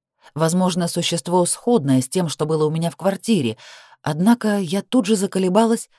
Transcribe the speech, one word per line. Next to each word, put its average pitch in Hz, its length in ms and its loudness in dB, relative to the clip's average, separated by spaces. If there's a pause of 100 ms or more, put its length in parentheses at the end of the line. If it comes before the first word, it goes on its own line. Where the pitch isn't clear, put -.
(340)
Возможно, 175 540 0
существо 170 580 0
сходное 139 540 0
с 123 80 -4
тем, 180 200 -2
что 151 180 -4
было 156 200 0
у 151 40 0
меня 165 200 -4
в - 60 -12
квартире, 180 600 0 (460)
однако 208 560 0
я 196 240 -4
тут 247 240 0
же 220 100 2
заколебалась, 196 720 0 (100)